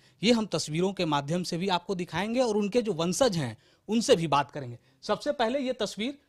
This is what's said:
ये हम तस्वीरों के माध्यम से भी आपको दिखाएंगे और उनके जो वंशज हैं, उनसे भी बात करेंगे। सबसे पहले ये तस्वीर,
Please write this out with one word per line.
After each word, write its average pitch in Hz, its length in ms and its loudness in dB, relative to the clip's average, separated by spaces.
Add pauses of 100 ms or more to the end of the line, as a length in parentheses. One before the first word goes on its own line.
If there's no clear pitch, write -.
(220)
ये 226 100 6
हम 220 140 2
तस्वीरों 170 460 -2
के 185 120 -4
माध्यम 151 380 0
से 175 160 -6
भी 190 100 -4
आपको 185 260 -2
दिखाएंगे 185 460 -2
और 220 160 2
उनके 214 260 2
जो 208 100 -2
वंशज 175 440 2
हैं, 127 200 -2 (320)
उनसे 220 280 4
भी 165 100 2
बात 143 240 2
करेंगे। 123 280 -10 (240)
सबसे 214 300 -2
पहले 254 260 0
ये 262 140 -2
तस्वीर, 220 460 -4 (100)